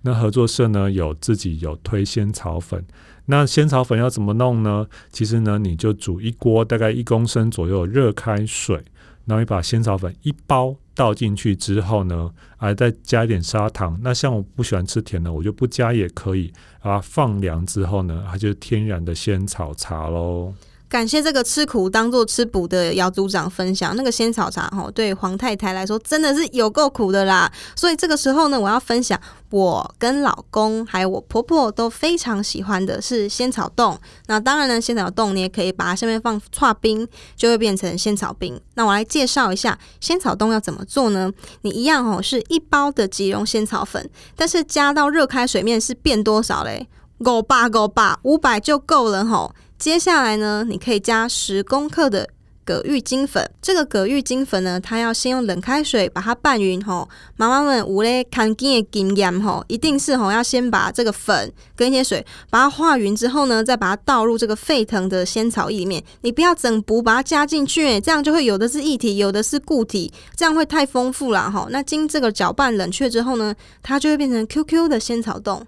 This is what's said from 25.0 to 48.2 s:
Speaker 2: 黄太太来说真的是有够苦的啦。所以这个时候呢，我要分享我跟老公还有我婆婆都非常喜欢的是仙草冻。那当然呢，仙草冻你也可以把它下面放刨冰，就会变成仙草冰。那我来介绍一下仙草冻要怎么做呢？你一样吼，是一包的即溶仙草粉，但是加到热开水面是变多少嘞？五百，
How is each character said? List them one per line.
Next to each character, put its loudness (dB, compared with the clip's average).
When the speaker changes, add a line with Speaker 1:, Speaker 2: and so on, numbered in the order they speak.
Speaker 2:
黄 -4
太 -2
太 -4
来 -6
说 -4
真 0
的 2
是 0
有 2
够 2
苦 0
的 4
啦。 4
所 2
以 0
这 -2
个 2
时 0
候 2
呢， 0
我 0
要 2
分 -2
享 -2
我 0
跟 0
老 0
公 0
还 -4
有 0
我 -4
婆 -2
婆 2
都 -2
非 0
常 -2
喜 -6
欢 -2
的 -4
是 -2
仙 -2
草 -4
冻。 2
那 2
当 2
然 2
呢， 2
仙 -2
草 0
冻 0
你 0
也 -2
可 -4
以 0
把 -4
它 0
下 -4
面 -2
放 -2
刨 4
冰， 0
就 2
会 4
变 2
成 -4
仙 0
草 -4
冰。 -8
那 0
我 4
来 2
介 0
绍 2
一 0
下 -2
仙 0
草 0
冻 2
要 2
怎 -6
么 -8
做 0
呢？ 0
你 -2
一 -4
样 4
吼， 0
是 -2
一 2
包 0
的 0
即 -2
溶 -2
仙 0
草 -4
粉， -8
但 0
是 0
加 2
到 2
热 4
开 -2
水 0
面 2
是 -6
变 -2
多 2
少 -4
嘞？ -8
五 2
百， 2